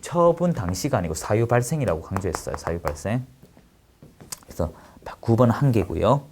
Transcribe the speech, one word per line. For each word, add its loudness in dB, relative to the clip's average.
처분 2
당시가 -2
아니고 -2
사유 0
발생이라고 0
강조했어요. -6
사유 -6
발생. -4
그래서 -6
구 2
번 6
한 2
개고요. 2